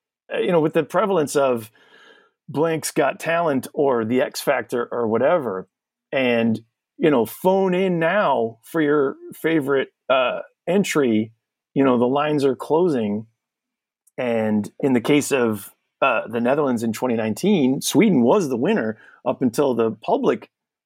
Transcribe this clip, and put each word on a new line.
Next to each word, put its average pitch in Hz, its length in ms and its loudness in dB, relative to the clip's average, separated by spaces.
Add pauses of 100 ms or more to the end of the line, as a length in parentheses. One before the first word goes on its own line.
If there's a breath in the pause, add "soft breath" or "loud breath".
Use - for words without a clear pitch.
(320)
uh, - 60 -4
you 202 140 0
know, 170 80 4
with 151 140 -2
the 160 100 0
prevalence 185 500 -2
of 127 360 0 (800 soft breath)
Blank's 156 420 -4
Got 139 280 0
Talent 160 540 -2
or 127 320 0
The 123 160 0
X - 220 -4
Factor 123 500 -2
or 117 160 -2
whatever. 117 580 0 (460)
And, 117 480 0 (380)
you 143 120 2
know, 120 140 2
phone 190 500 0
in 185 240 0
now 160 640 0
for - 200 -4
your 143 340 2 (180)
favorite, 139 540 0 (220)
uh, 123 300 0 (280)
entry. 131 640 0 (420)
You 139 100 2
know, 127 140 4
the 120 80 2
lines 143 380 0
are 135 100 2
closing. 120 720 -2 (920)
And 110 520 -2 (100)
in 139 120 0
the 120 80 2
case 143 320 2
of, 117 380 -2 (320)
uh, 123 260 0
the 117 120 -4
Netherlands 127 420 0
in 113 100 -2
twenty 127 220 -2
nineteen, 127 640 0
Sweden 175 420 2
was 160 280 2
the 127 80 -2
winner 131 400 -2 (260 soft breath)
up 131 160 -4
until 135 320 0
the 113 200 0
public 175 580 -2 (360)